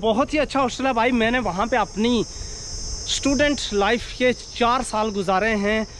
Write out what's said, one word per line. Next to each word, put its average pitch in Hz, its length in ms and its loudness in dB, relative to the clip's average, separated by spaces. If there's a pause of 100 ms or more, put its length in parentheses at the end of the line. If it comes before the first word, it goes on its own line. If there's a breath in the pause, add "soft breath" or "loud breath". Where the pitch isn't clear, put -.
बहुत 226 320 0
ही 302 60 2
अच्छा 269 200 0
हॉस्टल 254 280 0
है 262 60 2
भाई, 233 180 2
मैंने 233 280 2
वहाँ 202 280 -2
पे 247 100 0
अपनी 220 480 2
स्टूडेंट - 1300 -2 (140)
life 202 440 0
के 254 160 4
चार 240 500 0
साल 220 280 -2
गुजारे 196 460 2
हैं। 208 280 0 (140 loud breath)